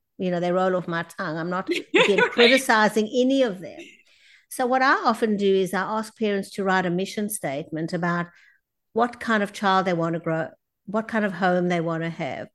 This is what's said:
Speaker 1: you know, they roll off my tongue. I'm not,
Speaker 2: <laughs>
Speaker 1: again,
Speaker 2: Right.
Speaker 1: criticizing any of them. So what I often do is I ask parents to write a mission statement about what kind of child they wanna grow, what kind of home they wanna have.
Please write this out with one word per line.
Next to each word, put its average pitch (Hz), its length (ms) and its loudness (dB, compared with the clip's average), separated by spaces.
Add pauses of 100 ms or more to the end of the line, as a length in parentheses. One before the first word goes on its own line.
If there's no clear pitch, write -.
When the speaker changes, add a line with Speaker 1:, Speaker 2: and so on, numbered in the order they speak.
(180)
Speaker 1:
you 185 140 -2
know, 175 80 -2
they 175 120 0
roll 185 240 2
off 175 120 -4
my 170 160 -2
tongue. 170 340 -8
I'm 170 140 -4
not, 185 180 -6
Speaker 2:
<laughs> - 240 -6
Speaker 1:
again, 427 260 4
Speaker 2:
Right. 480 120 2
Speaker 1:
criticizing 226 800 4
any 262 300 4
of 196 160 -2
them. - 200 -16 (680)
So 262 160 -2
what 254 160 2
I 269 120 6 (120)
often 220 320 2
do 196 160 2
is 190 180 2
I 190 100 -2
ask 214 360 -6
parents 202 340 -2
to 202 120 -6
write 190 240 2
a - 20 0
mission 190 400 -4
statement 160 640 -6
about 175 320 -2 (680)
what 240 260 -2
kind 220 240 0
of 202 100 -6
child 190 320 2
they 185 80 0
wanna 165 260 -2
grow, 160 300 -4 (380)
what 220 200 -4
kind 214 180 -2
of 190 80 -2
home 180 340 2
they 175 140 0
wanna 165 280 -4
have. 151 460 -8